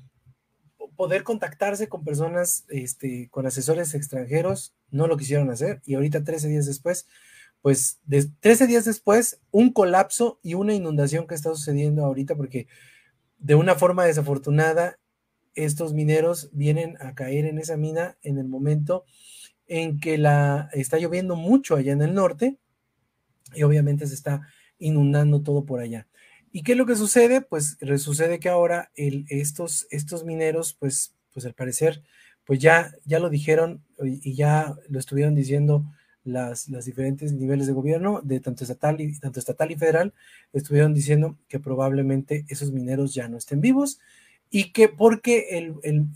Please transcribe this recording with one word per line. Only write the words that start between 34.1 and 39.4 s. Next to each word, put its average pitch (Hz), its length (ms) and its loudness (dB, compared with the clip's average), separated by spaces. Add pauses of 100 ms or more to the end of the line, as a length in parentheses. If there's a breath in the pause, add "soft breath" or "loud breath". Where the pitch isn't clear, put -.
y 131 40 -8
ya 147 400 2 (140)
lo 135 100 -6
estuvieron 143 360 0
diciendo 147 500 2 (400 loud breath)
las, 123 440 -8
las 123 160 -12
diferentes 135 480 -6
niveles 135 340 -2
de 135 60 -2
gobierno, 160 500 -2
de 135 180 -4
tanto 127 240 -8
estatal 151 360 -2
y, 151 200 -6
tanto 135 180 -8
estatal 160 320 -4